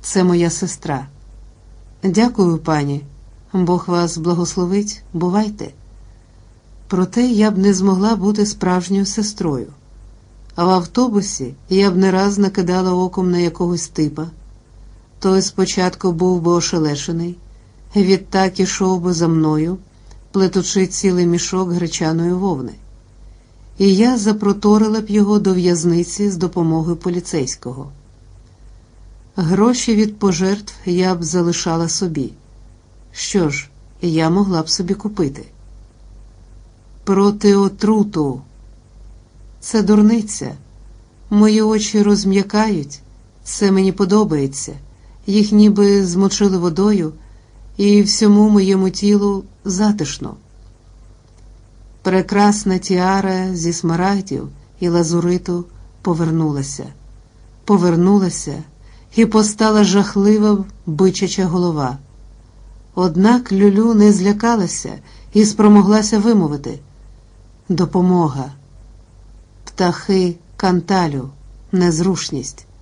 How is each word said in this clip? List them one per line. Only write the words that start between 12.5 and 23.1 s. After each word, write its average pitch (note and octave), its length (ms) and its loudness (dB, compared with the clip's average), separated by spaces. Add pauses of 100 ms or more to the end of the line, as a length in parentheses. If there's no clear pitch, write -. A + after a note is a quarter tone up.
оком F3+ 360 -2
на F3 80 0
якогось F3 500 -4
типа. D#3 380 -6 (920)
Той F#3+ 240 2
спочатку F#3 680 -2
був F3+ 280 0
би E3+ 120 0
ошелешений, E3+ 840 -4 (600)
відтак F#3+ 640 0
ішов F#3 400 -2
би F3+ 120 -2
за E3 160 0
мною, D#3+ 500 0 (540)
плетучи F#3+ 540 0
цілий F3+ 400 0
мішок F3 460 -2
гречаної E3+ 600 -2
вовни. F3+ 400 -4 (1040)